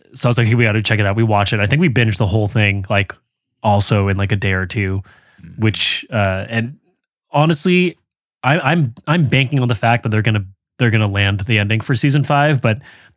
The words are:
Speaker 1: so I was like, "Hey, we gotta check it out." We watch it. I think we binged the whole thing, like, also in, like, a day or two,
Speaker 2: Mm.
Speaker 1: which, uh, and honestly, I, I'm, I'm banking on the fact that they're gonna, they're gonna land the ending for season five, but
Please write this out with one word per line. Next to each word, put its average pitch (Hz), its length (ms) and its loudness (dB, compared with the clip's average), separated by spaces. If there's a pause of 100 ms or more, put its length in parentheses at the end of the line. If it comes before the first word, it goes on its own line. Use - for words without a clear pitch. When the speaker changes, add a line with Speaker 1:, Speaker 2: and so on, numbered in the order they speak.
(140)
Speaker 1:
so 127 140 -2
I - 20 4
was 120 80 0
like, 117 100 2
"Hey, 110 60 2
we 120 120 2
gotta 110 180 0
check 107 160 -2
it 104 60 2
out." 98 100 0
We 113 80 2
watch 101 280 2
it. 113 80 -2
I 101 60 0
think 139 160 0
we 180 80 2
binged 113 280 0
the 107 100 0
whole 104 200 0
thing, 101 440 0
like, 98 220 -2 (500)
also 104 440 0
in, 98 100 -2
like, 98 140 -2
a 107 40 -2
day 98 180 -2
or 92 140 -2
two, 95 340 -4 (420)
Speaker 2:
Mm. 85 160 -20
Speaker 1:
which, - 520 -2
uh, 98 360 -2
and 117 300 -6 (540)
honestly, 170 680 0 (460)
I, 147 160 2
I'm, 139 340 0 (140)
I'm 156 200 2
banking 135 340 0
on 120 60 0
the 107 80 0
fact 120 280 0
that 117 60 -2
they're 107 120 0
gonna, 107 240 0 (320)
they're 120 140 2
gonna 110 160 2
land 101 340 0
the 110 160 0
ending 104 240 0
for 139 140 -2
season 143 280 0
five, 143 380 2
but - 180 0 (380)